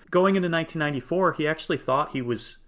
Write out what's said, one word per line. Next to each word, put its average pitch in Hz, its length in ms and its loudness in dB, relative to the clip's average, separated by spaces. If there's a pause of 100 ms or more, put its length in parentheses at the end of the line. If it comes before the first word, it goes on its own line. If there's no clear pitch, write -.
(120)
Going 190 240 4
into 180 140 2
nineteen 165 300 -2
ninety-four, 151 540 0
he 151 140 -2
actually 156 300 -2
thought 139 340 0
he 135 100 -4
was 120 360 -4 (100)